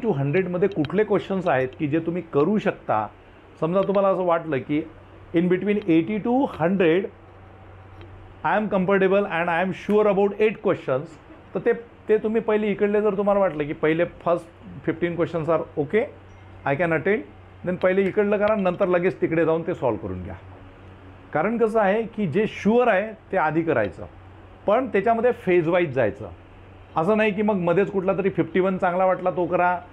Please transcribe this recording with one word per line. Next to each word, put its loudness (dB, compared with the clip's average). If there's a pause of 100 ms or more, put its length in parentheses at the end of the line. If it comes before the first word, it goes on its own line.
to 0
हंड्रेडमध्ये 0
कुठले -2
questions -2
आहेत 2 (100)
की -2
जे 0
तुम्ही -4 (120)
करू 2
शकता. -2 (540)
समजा 0
तुम्हाला 2
असं 0
वाटलं 0
की -2 (540)
in 2
between 0 (120)
eighty 2
to 0 (260)
hundred 2 (1400)
I 0
am -2
comfortable 2
and -2
I 0
am -2 (140)
sure 4
about 0
eight 0
questions, -2 (480)
तर -4
ते, 4 (360)
ते 4
तुम्ही 0
पहिले 0
इकडले 0
जर 0
तुम्हाला 2
वाटलं 0
की -6
पहिले 0 (200)
first 0 (440)
fifteen -2
questions -2
are 2 (220)
okay, 0 (600)
I 0
can 0
attend, -2 (420)
then -4
पहिले 2
इकडलं 0
करा, 2
नंतर 0
लगेच 0
तिकडे 2
जाऊन 2
ते -2
सॉल्व्ह -2
करून -8
घ्या. -10 (960)
कारण -2
कसं 2
आहे 2
की -4
जे 0
sure 2
आहे 2 (200)
ते -2
आधी 2
करायचं, -2 (640)
पण 2
त्याच्यामध्ये 2
phase 2
wise 0
जायचं. -2 (640)
असं 2
नाही 2
की -2
मग 2
मध्येच 2
कुठला 0
तरी 0
फिफ्टी -2
वन 0
चांगला 0
वाटला 0
तो -2
करा 2 (160)